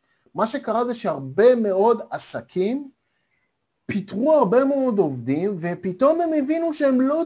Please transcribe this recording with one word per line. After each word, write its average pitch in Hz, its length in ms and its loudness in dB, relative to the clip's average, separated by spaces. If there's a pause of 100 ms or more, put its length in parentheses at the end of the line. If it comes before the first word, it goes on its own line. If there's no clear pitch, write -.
(360)
מה 196 120 -2
שקרה 233 380 -4
זה 240 80 -4
שהרבה 151 640 2
מאוד 220 540 2
עסקים 226 800 -6 (920)
פיטרו 220 480 -2
הרבה 254 320 4
מאוד 262 340 0
עובדים, 147 600 -2
ופתאום 185 640 -2
הם 330 120 -2
הבינו 311 400 -2
שהם 269 280 2
לא 294 240 0